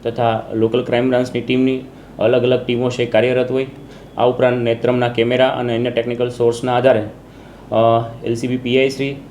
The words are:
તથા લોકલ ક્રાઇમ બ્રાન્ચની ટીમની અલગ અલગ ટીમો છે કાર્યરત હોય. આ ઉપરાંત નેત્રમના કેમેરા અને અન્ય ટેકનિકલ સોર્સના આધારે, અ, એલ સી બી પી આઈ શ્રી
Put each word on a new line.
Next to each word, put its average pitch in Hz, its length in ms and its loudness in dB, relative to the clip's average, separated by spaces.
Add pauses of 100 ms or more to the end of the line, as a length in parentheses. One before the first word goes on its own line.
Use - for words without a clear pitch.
તથા 113 360 0 (120)
લોકલ 113 320 0
ક્રાઇમ 123 240 0
બ્રાન્ચની 123 320 0
ટીમની 127 400 0 (380)
અલગ 120 240 4
અલગ 123 240 0
ટીમો 123 240 -2
છે 120 160 -2
કાર્યરત 123 440 0
હોય. 131 160 -2 (520)
આ 117 60 2
ઉપરાંત 123 340 2
નેત્રમના 120 500 0
કેમેરા 123 400 2
અને 123 260 -2
અન્ય 120 160 -2
ટેકનિકલ 120 400 -2
સોર્સના 120 460 0
આધારે, 120 260 4 (720)
અ, - 20 -4 (500)
એલ 117 100 -2
સી 117 120 -6
બી 123 100 -2
પી 123 220 0
આઈ 135 120 4
શ્રી 139 260 -6 (140)